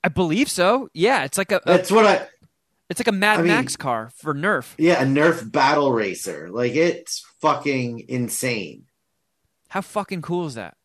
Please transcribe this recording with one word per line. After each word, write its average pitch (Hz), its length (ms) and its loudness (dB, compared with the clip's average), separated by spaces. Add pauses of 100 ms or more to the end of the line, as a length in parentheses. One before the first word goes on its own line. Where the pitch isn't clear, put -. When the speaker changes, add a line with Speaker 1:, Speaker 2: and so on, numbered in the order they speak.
Speaker 1:
I 180 40 0
believe 180 420 0
so. 208 440 0
Yeah, 180 300 0
it's - 140 -6
like 190 140 -2
a, 190 40 2
a - 100 0
Speaker 2:
That's 180 240 2
what 214 160 6
I - 220 2 (600)
Speaker 1:
it's 180 120 -6
like 240 80 0
a 214 40 2
Mad 202 280 2
Speaker 2:
I - 20 2
mean 170 60 2
Speaker 1:
Max 226 280 0
car 117 380 -4
for 151 200 -4
Nerf. 156 440 -2
Speaker 2:
Yeah, 160 240 4
a - 20 2
Nerf 147 460 2
battle 143 420 2
racer. 90 580 -4
Like, 120 240 -2
it's - 480 0 (180)
fucking 135 680 -2
insane. 120 760 -6 (840)
Speaker 1:
How 190 140 -6
fucking 196 400 -8
cool 175 240 -4
is 131 80 -10
that? 98 300 -12